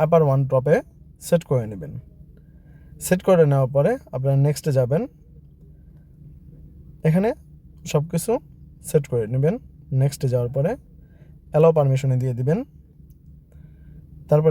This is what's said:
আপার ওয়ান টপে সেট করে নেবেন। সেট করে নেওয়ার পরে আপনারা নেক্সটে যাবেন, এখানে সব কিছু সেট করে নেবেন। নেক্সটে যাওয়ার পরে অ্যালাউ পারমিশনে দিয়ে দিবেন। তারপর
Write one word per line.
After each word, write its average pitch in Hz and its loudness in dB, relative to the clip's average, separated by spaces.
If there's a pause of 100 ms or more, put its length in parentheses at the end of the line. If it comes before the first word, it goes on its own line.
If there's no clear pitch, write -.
আপার 165 4
ওয়ান 135 2 (100)
টপে 135 2 (500)
সেট 170 0
করে 123 0
নেবেন। 80 -12 (1120)
সেট 180 0
করে 175 6
নেওয়ার 135 0
পরে 147 2 (240)
আপনারা 135 -2 (100)
নেক্সটে 151 -4
যাবেন, 135 0 (2000)
এখানে 185 2 (600)
সব 147 0 (100)
কিছু 170 -4 (560)
সেট 147 0
করে 120 -2 (100)
নেবেন। 147 0 (460)
নেক্সটে 139 -2
যাওয়ার 120 -2
পরে 147 0 (840)
অ্যালাউ 160 6
পারমিশনে 135 0
দিয়ে 127 -2
দিবেন। 139 -2 (1700)
তারপর 151 2